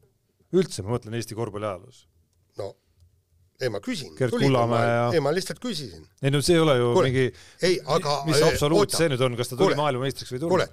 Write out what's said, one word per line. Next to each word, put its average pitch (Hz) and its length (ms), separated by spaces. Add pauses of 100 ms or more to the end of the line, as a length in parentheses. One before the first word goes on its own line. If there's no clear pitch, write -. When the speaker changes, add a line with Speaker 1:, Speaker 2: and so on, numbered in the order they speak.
(560)
Speaker 1:
Üldse, 180 300
ma 117 80
mõtlen 117 240
Eesti 110 180
korvpalli 107 320
ajaloos. 90 300 (580)
Speaker 2:
No, 98 140 (920)
ei, - 120
ma 202 120
küsin. 202 320
Speaker 1:
Gerd 123 160
Speaker 2:
Tulid 240 160
Speaker 1:
Kullamäe 120 240
Speaker 2:
maailm-, 117 400
Speaker 1:
ja 165 60
Speaker 2:
ei, 147 80
ma 143 100
lihtsalt 185 240
küsisin. 156 460 (160)
Speaker 1:
Ei, 135 100
no 143 80
see 165 160
ei 160 60
ole 147 180
ju 120 140
Speaker 2:
Kuule, 139 160
Speaker 1:
mingi 127 160 (400)
Speaker 2:
ei, 180 180
aga, 147 400
Speaker 1:
mis 151 160
Speaker 2:
äh, 151 80
Speaker 1:
absoluut 156 380
Speaker 2:
oota. - 160
Speaker 1:
see 165 100
nüüd 127 140
on, 120 100
kas 120 160
ta 123 60
tuli 190 160
Speaker 2:
Kuule. 143 80
Speaker 1:
maailmameistriks 143 500
või 127 60
ei 139 80
tulnud? 170 80
Speaker 2:
Kuule, 160 180